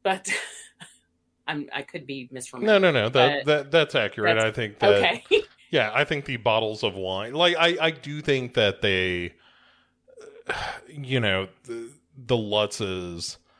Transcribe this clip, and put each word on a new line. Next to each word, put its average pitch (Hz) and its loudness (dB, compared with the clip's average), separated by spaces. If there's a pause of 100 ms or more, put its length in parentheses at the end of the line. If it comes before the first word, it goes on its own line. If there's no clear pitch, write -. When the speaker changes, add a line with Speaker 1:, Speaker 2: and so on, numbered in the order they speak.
Speaker 1:
But - -2 (560)
<laughs> - -20
I'm, 147 -8
I 143 -8
could 147 -14
be 135 -12
misremembering. 127 -12
Speaker 2:
No, 208 6
no, 185 6
no. 117 2
That, 131 4
Speaker 1:
But 147 4 (120)
Speaker 2:
that, 139 -18
that's 156 2
accurate. 110 0
Speaker 1:
that's 110 4
Speaker 2:
I 107 -2
think 107 -6
that, - 4
Speaker 1:
okay. 226 2
<laughs> - -2
Speaker 2:
yeah, 117 2
I 135 2
think 143 -4
the 127 -6
bottles 110 0
of 101 -2
wine, 95 -6
like, 175 2
I, 175 2
I 160 0
do 151 -10
think 131 0
that 104 2
they, 92 0 (1160)
<sighs> - -8
you 135 -4
know, 98 0 (160)
the, 117 -12 (260)
the 123 -2
Lutzes, 101 -2 (240)